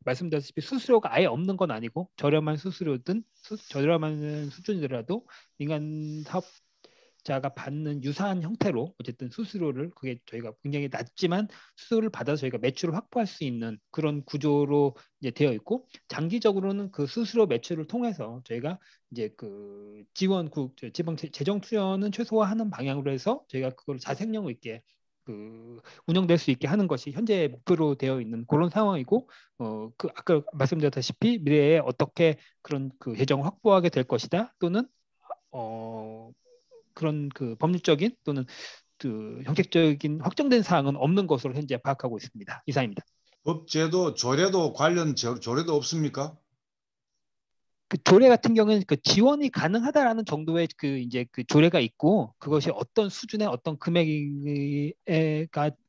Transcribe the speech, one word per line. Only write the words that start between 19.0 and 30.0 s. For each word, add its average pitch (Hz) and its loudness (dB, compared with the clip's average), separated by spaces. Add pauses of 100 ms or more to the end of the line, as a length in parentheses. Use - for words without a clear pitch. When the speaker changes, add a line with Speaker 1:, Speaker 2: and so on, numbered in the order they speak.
Speaker 1:
이제 107 -6
그 104 -16
지원, 185 -2
그 135 -6
저 120 -14
지방 160 -6
재-, 160 -10
재정 196 -4
투여는 196 -2
최소화하는 220 0
방향으로 139 -4
해서 196 -2
저희가 131 -4
그걸 131 -10
자생력 202 -6
있게 113 -12 (440)
그 113 -16 (260)
운영될 170 4
수 - 2
있게 131 0
하는 190 2
것이 143 -4
현재 185 0
목표로 151 2
되어 131 0
있는 113 -6
그런 165 4
상황이고, 202 0 (300)
어, 110 -6
그 - -6